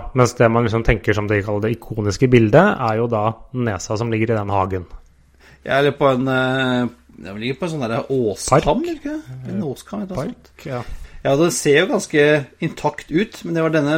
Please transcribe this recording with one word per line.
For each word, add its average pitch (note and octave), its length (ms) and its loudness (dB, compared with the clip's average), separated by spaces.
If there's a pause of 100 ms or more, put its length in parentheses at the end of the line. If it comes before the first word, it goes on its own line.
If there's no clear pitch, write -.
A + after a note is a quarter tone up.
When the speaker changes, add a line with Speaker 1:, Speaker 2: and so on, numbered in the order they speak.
(140)
Speaker 1:
Mens B2 220 2
det A#2 160 4
man A#2 140 2
liksom A2+ 200 -2
tenker G#2+ 300 0
som G#2 140 -2
de G#2 120 2
kaller G#2 260 -2
det A2 100 -4
ikoniske G#2+ 520 -4
bildet, B2+ 460 6
er A2 240 -2
jo A#2+ 100 0
da G#2+ 140 0 (320)
nesa A2 400 -4
som A#2 160 -4
ligger A2 220 0
i G#2+ 60 0
den G2+ 120 -4
hagen. F#2+ 340 -2 (760)
Speaker 2:
Ja, C#3 160 0
eller C#3+ 160 2
på C#3 160 4
en, B2+ 160 0
eh, B2+ 580 0 (300)
det G2 240 -14
ligger B2+ 200 -6
på F3+ 80 -4
en D#3+ 80 -6
sånn B2 120 -4
der A#2 240 -4
åskam, B2+ 480 2
Speaker 1:
Park. C4 320 0
Speaker 2:
ikke? D4+ 240 -8 (320)
En G3 140 -6
åskam, E3 420 -8
et F#3 60 -10
eller F3+ 120 -4
annet B3 140 -8
Speaker 1:
Park, - 240 -20
Speaker 2:
sånt. - 60 -14
Speaker 1:
ja. B2 180 -6 (400)
Speaker 2:
Ja, C3+ 100 2
det E3 200 4
ser D3 260 4
jo F#3+ 100 2
ganske D#3+ 340 2 (380)
intakt - 480 -4
ut, G3 340 -2
men E3+ 120 -4
det D#3+ 80 2
var, D#3+ 100 0
denne D3+ 240 2